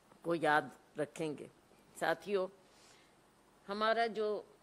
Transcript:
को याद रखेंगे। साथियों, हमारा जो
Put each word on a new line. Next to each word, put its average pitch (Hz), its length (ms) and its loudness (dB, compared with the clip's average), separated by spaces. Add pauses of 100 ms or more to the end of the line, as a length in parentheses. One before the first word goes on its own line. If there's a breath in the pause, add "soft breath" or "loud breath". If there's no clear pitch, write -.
(240)
को 170 100 0
याद 151 360 2 (280)
रखेंगे। 151 520 -6 (500)
साथियों, 185 480 0 (1200 soft breath)
हमारा 220 380 2
जो 214 400 -4 (160)